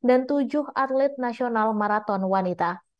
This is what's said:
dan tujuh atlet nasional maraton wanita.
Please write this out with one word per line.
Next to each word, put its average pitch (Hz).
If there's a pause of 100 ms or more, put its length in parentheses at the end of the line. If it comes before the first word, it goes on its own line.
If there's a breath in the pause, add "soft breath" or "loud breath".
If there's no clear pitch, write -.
dan 254
tujuh 285
atlet 269
nasional 233
maraton 208
wanita. 180 (160)